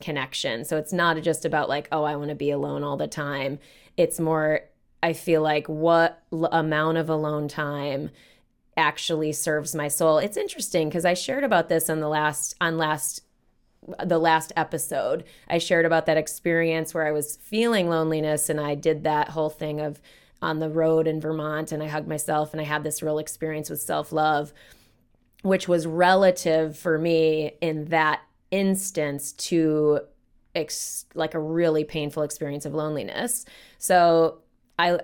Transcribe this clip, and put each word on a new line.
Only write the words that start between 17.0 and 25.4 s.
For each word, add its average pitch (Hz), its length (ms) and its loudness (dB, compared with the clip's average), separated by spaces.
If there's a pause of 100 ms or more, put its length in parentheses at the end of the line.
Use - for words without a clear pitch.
I 151 60 0
was 151 260 -4
feeling 214 520 0
loneliness, 156 600 0
and 151 100 -2
I 147 160 -2
did 147 280 0
that 151 260 2
whole 156 220 -2
thing 151 300 -6
of 147 200 -6 (400)
on 160 160 -2
the 156 120 -2
road 160 380 4
in 156 140 0
Vermont, 156 500 -4
and 156 120 -4
I 156 40 -6
hugged 151 200 -6
myself, 151 460 -2
and 156 80 -6
I - 20 -6
had 151 200 -4
this 156 200 -6
real 151 160 0
experience 156 500 -6
with 147 120 -8
self-love, 151 680 0 (920)